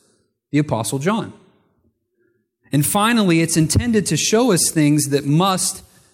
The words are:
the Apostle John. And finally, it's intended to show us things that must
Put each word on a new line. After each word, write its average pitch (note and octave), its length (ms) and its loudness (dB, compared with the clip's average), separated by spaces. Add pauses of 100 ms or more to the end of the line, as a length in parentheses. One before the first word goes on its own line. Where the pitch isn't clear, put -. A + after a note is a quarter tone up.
(520)
the C#3 60 0
Apostle C3+ 420 -4
John. D#3+ 340 -4 (1400)
And D3 140 0
finally, G3+ 560 2
it's E3 140 -2
intended G#3+ 520 0
to D#3+ 100 -2
show A#3 340 2
us - 200 0
things D3 380 2
that C#3 160 -2
must F3+ 580 -2 (300)